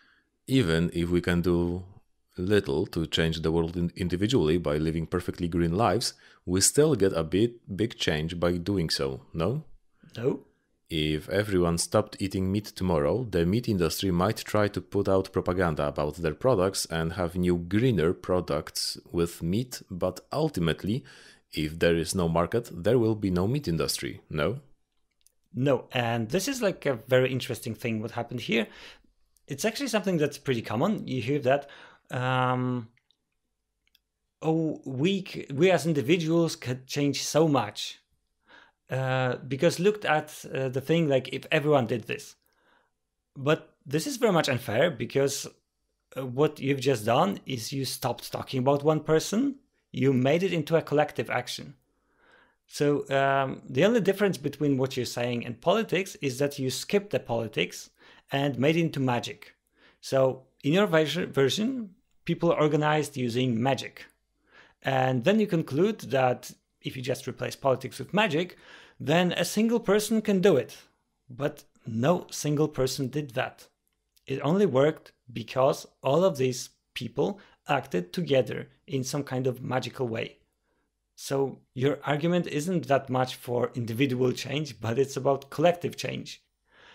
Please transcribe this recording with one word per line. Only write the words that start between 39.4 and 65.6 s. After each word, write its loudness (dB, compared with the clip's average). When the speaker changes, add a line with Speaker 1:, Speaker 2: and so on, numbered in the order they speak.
Speaker 2:
looked 2
at, -2
uh, -2
the -4
thing, 2
like, 2
if -6
everyone 2
did -4
this." -10
But -2
this -2
is -4
very 2
much 4
unfair 0
because, -2
uh, -6
what 0
you've -2
just 0
done 2
is -8
you -4
stopped -6
talking -6
about 2
one 4
person, 0
you 2
made 2
it 0
into 0
a 2
collective 0
action. -6
So, 0
um, 2
the 2
only 4
difference 2
between 0
what -2
you're -2
saying -4
and -10
politics 0
is -4
that -2
you -2
skipped -2
the -2
politics -6
and -2
made 4
it 2
into 0
magic. -4
So 2
in 2
your 4
version, 2
version, 0
people 0
organized 2
using 0
magic. -2
And 0
then 4
you 4
conclude 0